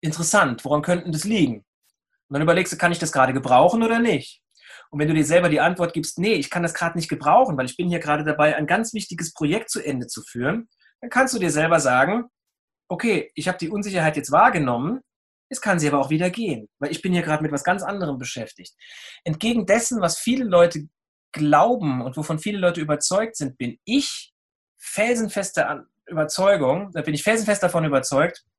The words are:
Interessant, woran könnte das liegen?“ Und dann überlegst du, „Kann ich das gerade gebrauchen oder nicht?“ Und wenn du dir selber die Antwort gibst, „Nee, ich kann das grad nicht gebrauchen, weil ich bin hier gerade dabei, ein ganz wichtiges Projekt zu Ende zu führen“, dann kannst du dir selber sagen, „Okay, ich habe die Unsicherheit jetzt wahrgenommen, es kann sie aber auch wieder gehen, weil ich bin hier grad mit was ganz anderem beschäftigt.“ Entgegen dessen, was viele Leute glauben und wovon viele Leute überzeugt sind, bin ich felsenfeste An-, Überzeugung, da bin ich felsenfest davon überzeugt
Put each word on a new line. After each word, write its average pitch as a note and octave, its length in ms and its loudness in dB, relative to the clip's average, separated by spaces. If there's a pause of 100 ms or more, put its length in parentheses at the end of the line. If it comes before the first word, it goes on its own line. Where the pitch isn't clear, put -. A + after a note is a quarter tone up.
Interessant, D#3 640 0
woran D3 180 0
könnte F3 280 -2
das D#3 140 -6
liegen?“ E3+ 400 0 (640)
Und C#3+ 60 -12
dann C#3+ 80 0
überlegst E3+ 300 2
du, E3 40 -10
„Kann F3+ 160 2
ich E3+ 60 -4
das D#3+ 140 -4
gerade C3 200 4
gebrauchen C3+ 500 4
oder A3+ 160 2
nicht?“ G#3 440 -2 (480)
Und C3 100 -6
wenn D3+ 80 2
du D#3+ 60 2
dir D#3 100 4
selber F3 240 4
die D3+ 120 2
Antwort F3 320 0
gibst, - 260 -6
„Nee, G#3 160 2
ich D3 160 -2
kann F3 120 -2
das E3 120 -2
grad E3+ 220 -4
nicht D#3+ 120 -4
gebrauchen, F3 480 4
weil B2+ 100 -2
ich B2 100 -10
bin F3+ 120 -2
hier E3+ 120 -2
gerade D3+ 240 -2
dabei, D3+ 320 2
ein D3+ 100 -2
ganz G#3 280 -2
wichtiges E3+ 400 -8
Projekt E3 360 -2
zu A3 100 -6
Ende B2+ 260 -6
zu - 160 -12
führen“, E3 460 -6 (320)
dann A#3+ 100 -14
kannst C4 240 0
du A#3 40 -2
dir F3+ 120 0
selber D#3+ 300 2
sagen, C#3+ 460 2 (600)
„Okay, F#3+ 460 -2
ich D#3 140 -4
habe F3+ 100 -4
die E3 120 -6
Unsicherheit F#3+ 460 0
jetzt C3+ 160 -6
wahrgenommen, E3 680 2 (480)
es - 120 -10
kann F#3 200 0
sie D3+ 80 2
aber C#3+ 100 2
auch C#3 120 -2
wieder E3+ 200 0
gehen, F3 380 -6 (100)
weil D3 140 -4
ich E3 100 -10
bin F#3 100 0
hier F3 100 2
grad D#3 200 -2
mit D3+ 100 -2
was C#3 120 -4
ganz F#3+ 180 0
anderem F3 360 -6
beschäftigt.“ A#2 560 -12 (500)
Entgegen G#3 420 -2
dessen, A3+ 340 0
was E3+ 180 0
viele B3+ 260 -2
Leute E3+ 440 4 (440)
glauben D3+ 680 2
und C3 140 -8
wovon D#3 220 -4
viele G#3 200 -6
Leute F3 220 0
überzeugt F3 560 -2
sind, C3+ 220 -8
bin A#2+ 260 -8
ich - 500 -4 (440)
felsenfeste G#3 880 -2
An-, - 200 -8 (200)
Überzeugung, F3 840 0
da D#3+ 100 -6
bin D3+ 120 -4
ich C#3+ 80 -4
felsenfest G#3+ 400 0
davon E3+ 220 0
überzeugt C#3 600 0 (140)